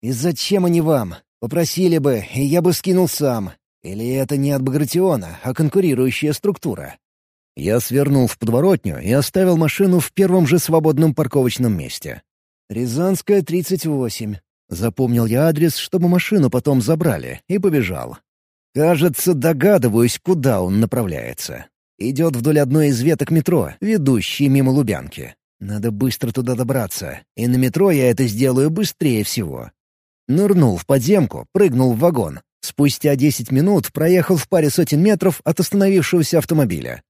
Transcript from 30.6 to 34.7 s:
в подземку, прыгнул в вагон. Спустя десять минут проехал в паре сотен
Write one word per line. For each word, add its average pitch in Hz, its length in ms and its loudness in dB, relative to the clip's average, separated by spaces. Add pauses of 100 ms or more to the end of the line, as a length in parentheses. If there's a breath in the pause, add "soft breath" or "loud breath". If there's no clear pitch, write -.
в 85 80 -8
подземку, 139 680 2
прыгнул 131 420 2
в 110 40 -4
вагон. 117 420 0 (200)
Спустя 143 560 0
десять 135 360 -2
минут 156 400 0
проехал 175 440 2
в 139 120 -4
паре 156 200 2
сотен 151 320 0